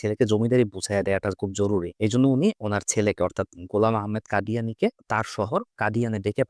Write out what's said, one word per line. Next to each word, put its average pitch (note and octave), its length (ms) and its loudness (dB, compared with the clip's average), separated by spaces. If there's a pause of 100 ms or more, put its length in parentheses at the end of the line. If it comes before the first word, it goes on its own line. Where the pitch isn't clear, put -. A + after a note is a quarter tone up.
ছেলেকে G#2+ 320 0
জমিদারি A#2 320 4 (100)
বুঝাইয়া G2 320 -2
দেওয়াটা G2 220 0 (120)
খুব G2+ 100 -4 (100)
জরুরি। G2 300 0 (140)
এই G#2+ 80 2
জন্য B2+ 120 4 (120)
উনি E3 120 2 (180)
ওনার G#2 160 -2 (100)
ছেলেকে, G#2 360 0
অর্থাৎ - 180 -4 (260)
গোলাম A2 280 2
আহমেদ G#2+ 320 -6
কাদিয়ানিকে A2 560 -2 (220)
তার A2 160 0 (100)
শহর A2+ 240 -2 (200)
কাদিয়ানে A2 440 0
ডেকে G#2+ 260 0